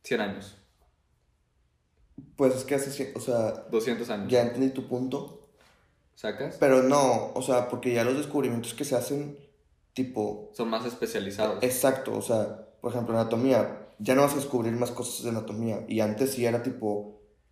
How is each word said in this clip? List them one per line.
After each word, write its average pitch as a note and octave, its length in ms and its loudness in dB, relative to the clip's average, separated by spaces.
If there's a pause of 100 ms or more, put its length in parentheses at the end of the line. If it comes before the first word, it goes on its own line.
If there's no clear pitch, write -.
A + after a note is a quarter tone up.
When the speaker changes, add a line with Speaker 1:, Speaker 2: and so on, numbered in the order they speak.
Speaker 1:
cien A#2 180 -2
años? G2 360 -6 (1800)
Speaker 2:
Pues C3 180 4
es B2 100 -4
que C#3+ 100 -2
hace C#3 160 -2
cien, C3 240 -6
o A#2 60 -10
sea, A2+ 300 0 (200)
Speaker 1:
Doscientos A#2 400 0
años. G2+ 200 -4
Speaker 2:
ya B2 120 6
entendí C3 280 0
tu C3 180 -6
punto. C3 520 -6 (760)
Speaker 1:
¿Sacas? B2 460 -6
Speaker 2:
Pero C3 220 8
no, C3 520 4
o - 80 -4
sea, B2 260 2
porque A#2+ 240 -4
ya A#2 120 2
los C3 120 2
descubrimientos C3+ 580 -2
que C#3+ 100 -6
se C3+ 120 -2
hacen, C#3+ 400 -4 (580)
tipo A#2 600 -4
Speaker 1:
Son A2+ 140 -4
más A2+ 180 -2
especializados. G#2+ 760 -2
Speaker 2:
Exacto, B2+ 540 2
o G#2+ 60 -4
sea, G#2+ 440 0 (140)
por A#2+ 120 -4
ejemplo, A#2 260 0
anatomía. A2+ 640 2 (180)
Ya A#2 180 2
no C#3 60 8
vas C#3+ 100 6
a D3 40 -2
descubrir A#2 360 0
más A#2+ 180 0
cosas A#2+ 340 -8
de A#2 60 -2
anatomía. A2 580 -4
Y G#2+ 120 0
antes G#2+ 320 2
sí A#2+ 140 0
era A#2+ 160 2
tipo G#2 580 -4 (320)